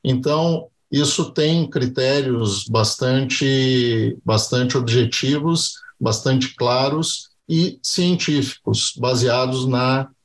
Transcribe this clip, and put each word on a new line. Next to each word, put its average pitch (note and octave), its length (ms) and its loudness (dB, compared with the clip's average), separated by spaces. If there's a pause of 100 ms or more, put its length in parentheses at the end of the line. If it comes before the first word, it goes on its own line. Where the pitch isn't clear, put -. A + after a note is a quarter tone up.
Então, D3+ 600 0 (260)
isso D3 380 0
tem D#3+ 360 2
critérios B2+ 1000 0
bastante, B2+ 1500 0
bastante B2 540 0
objetivos, C3 1000 0 (220)
bastante B2+ 560 0
claros C3+ 760 -2 (220)
e E3 300 0
científicos, D3+ 1120 -2
baseados B2+ 680 0
na C3 420 0 (160)